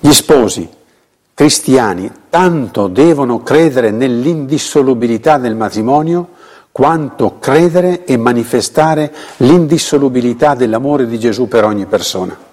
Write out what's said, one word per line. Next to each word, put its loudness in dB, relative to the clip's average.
Gli 4
sposi 2
cristiani 0
tanto 0
devono 0
credere 2
nell'indissolubilità 0
del -4
matrimonio -2
quanto -2
credere 0
e 0
manifestare 0
l'indissolubilità 2
dell'amore -2
di -6
Gesù -2
per 2
ogni -2
persona. -4